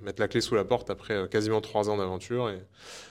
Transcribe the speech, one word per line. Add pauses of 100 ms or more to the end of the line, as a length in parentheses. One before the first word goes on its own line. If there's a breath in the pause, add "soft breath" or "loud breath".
mettre
la
clé
sous
la
porte
après,
euh,
quasiment
trois
ans
d'aventure.
Et (520 loud breath)